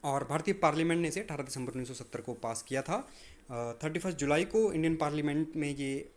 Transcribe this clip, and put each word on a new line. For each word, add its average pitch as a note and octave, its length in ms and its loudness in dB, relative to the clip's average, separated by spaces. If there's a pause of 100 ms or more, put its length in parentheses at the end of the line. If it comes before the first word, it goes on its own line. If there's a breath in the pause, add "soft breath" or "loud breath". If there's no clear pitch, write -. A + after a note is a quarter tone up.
और C#3 200 2
भारतीय D#3+ 300 0
पार्लियामेंट E3 480 4
ने E3 60 2
इसे D#3 120 -2
अठारह C#3+ 240 -6
दिसंबर B2+ 280 -4
उन्नीस B2 160 -4
सौ C3 60 -10
सत्तर - 280 -8
को B2 120 -6
पास A2+ 280 -4
किया C3 200 -2
था। G#3 300 -2 (400 loud breath)
अ, A#2 320 -4
थर्टी D#3 160 -2
फर्स्ट F3 180 -2
जुलाई D3 280 4
को G#3+ 280 2
इंडियन D#3+ 220 4
पार्लियामेंट D3+ 600 0
में D3 200 -2
ये C#3 420 -4